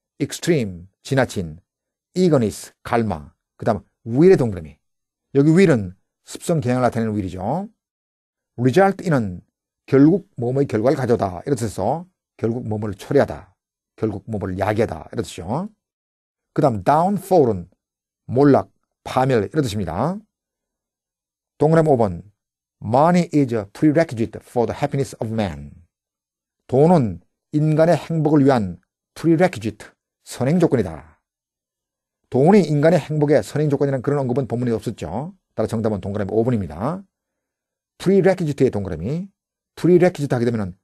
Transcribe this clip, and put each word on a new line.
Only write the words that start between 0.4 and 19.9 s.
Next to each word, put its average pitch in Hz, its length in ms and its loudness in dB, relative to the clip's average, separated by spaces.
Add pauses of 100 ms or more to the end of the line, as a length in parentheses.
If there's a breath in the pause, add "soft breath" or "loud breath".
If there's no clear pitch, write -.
지나친, 107 580 -4 (540)
eagerness, 151 580 0 (120)
갈망, 101 480 -2 (260)
그 - 80 -12
다음 113 140 0 (260)
will의 147 320 6
동그라미. 90 400 -6 (560)
여기 143 160 4
will은 135 460 4 (280)
습성 - 380 -4
경향을 123 220 0
나타내는 113 300 0
will이죠. 104 540 -6 (880)
result 185 460 2
in은 117 380 -2 (440)
결국 151 520 4
뭐뭐의 131 300 -2
결과를 120 300 0
가져다 107 480 -2
이런 147 100 -2
뜻에서 117 520 -6 (300)
결국 117 300 -4
뭐뭐를 107 280 -6
초래하다, 101 600 -2 (400)
결국 104 320 -6
뭐뭐를 95 320 -6
야기하다 98 520 -2
이런 113 120 -6
뜻이죠. 123 460 -8 (840)
그 - 80 -2
다음 117 220 0
downfall은 151 840 2 (560)
몰락, 127 460 4 (320)
파멸 127 480 0
이런 156 120 -2
뜻입니다. 107 540 -4 (1400)